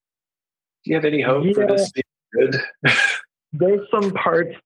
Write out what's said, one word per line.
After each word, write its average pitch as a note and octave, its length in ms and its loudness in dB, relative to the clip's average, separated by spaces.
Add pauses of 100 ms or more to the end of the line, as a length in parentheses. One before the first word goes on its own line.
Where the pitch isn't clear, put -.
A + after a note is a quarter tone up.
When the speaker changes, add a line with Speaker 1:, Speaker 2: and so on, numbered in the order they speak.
(840)
Speaker 1:
you D#3 100 0
have D#3 80 0
any D3+ 180 0
hope C#3+ 320 0
for G#3 100 2
Speaker 2:
Yeah. G#3 40 2
Speaker 1:
this G3 240 0
being - 120 -6 (300)
good? C3 280 2 (240)
<laughs> - 640 -2
Speaker 2:
There's F#3+ 400 0
some G3+ 200 0
parts E3+ 420 0 (120)